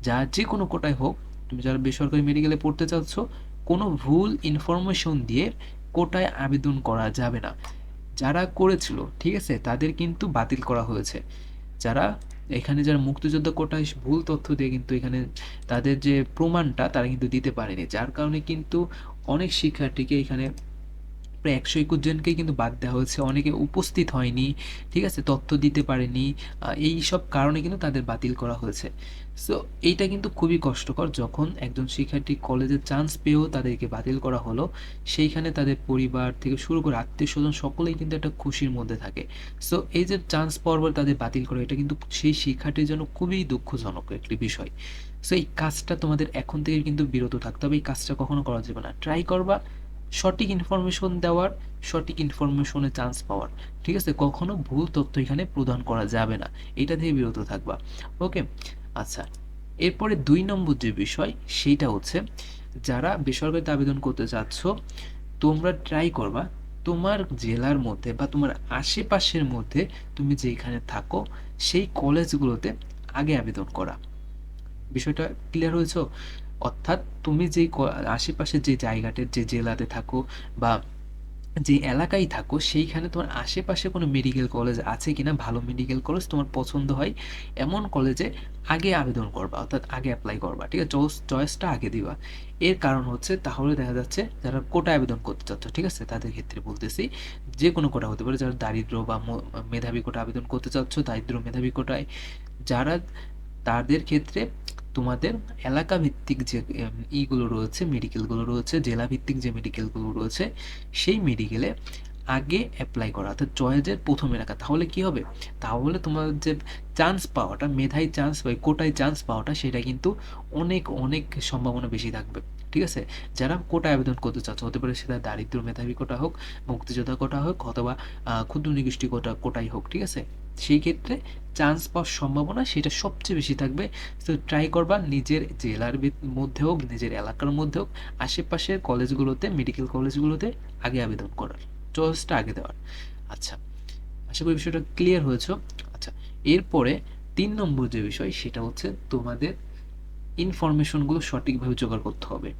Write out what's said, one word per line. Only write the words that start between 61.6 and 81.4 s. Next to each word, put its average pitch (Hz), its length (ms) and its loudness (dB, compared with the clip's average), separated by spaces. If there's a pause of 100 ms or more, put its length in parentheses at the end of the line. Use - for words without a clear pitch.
হচ্ছে 104 280 0 (640)
যারা 131 340 0
বেসরকারিতে 156 540 0
আবেদন 139 280 4
করতে 127 280 0
চাচ্ছ, 110 320 -2 (800)
তোমরা 156 320 4 (140)
ট্রাই 160 240 2
করবা 117 340 -2 (420)
তোমার 180 340 2 (220)
জেলার 120 380 2
মধ্যে 117 340 -2
বা 143 140 0
তোমার 143 240 2 (180)
আশেপাশের 170 760 2
মধ্যে 123 360 0 (340)
তুমি 143 200 2
যেখানে 123 420 -2 (100)
থাকো, 110 320 -4 (400)
সেই 185 260 4 (100)
কলেজগুলোতে 139 720 4 (440)
আগে 151 280 2
আবেদন 101 320 -4
করা। 90 220 -2 (960)
বিষয়টা 147 320 0 (280)
ক্লিয়ার 160 240 2
হয়েছে? 170 240 2 (640)
অর্থাৎ 165 380 0 (240)
তুমি 156 240 4
যেই 165 200 6
ক-, 143 260 2 (240)
আশেপাশে - 420 0
যে 139 160 4
জায়গাতে, 113 460 0 (120)
যে 120 120 2
জেলাতে 117 400 0
থাকো 117 340 -4 (380)
বা 117 140 4 (920)